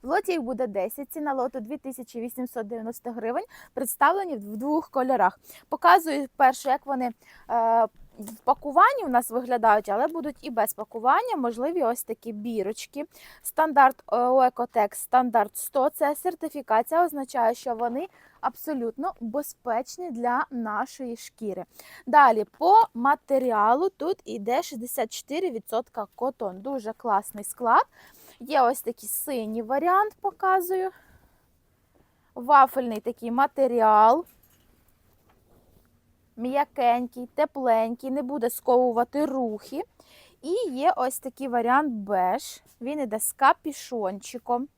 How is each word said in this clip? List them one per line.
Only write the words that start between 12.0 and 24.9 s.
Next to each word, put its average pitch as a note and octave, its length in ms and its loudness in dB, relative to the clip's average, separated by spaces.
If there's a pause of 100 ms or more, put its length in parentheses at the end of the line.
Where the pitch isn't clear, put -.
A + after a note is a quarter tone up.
такі A3+ 300 -10
бірочки. A3 720 -6 (380)
Стандарт, C#4 680 2
е, A#3+ 160 2
у C4 140 4
Екотекс A#3+ 560 0
стандарт A#3 580 0
сто, C#4 340 0
це D4 240 -2
сертифікація, D#4 920 0
означає, C4 500 -2
що A#3+ 200 -6
вони A#3+ 340 -4 (320)
абсолютно C4 800 -6
безпечні B3 880 -6
для A#3+ 400 -2
нашої A#3 680 -6
шкіри. F#3+ 480 -10 (420)
Далі, A#3+ 380 6 (140)
по F4+ 160 6 (200)
матеріалу B3+ 960 2
тут F4+ 360 -4
іде A3+ 380 -2
шістдесят A#3+ 500 -6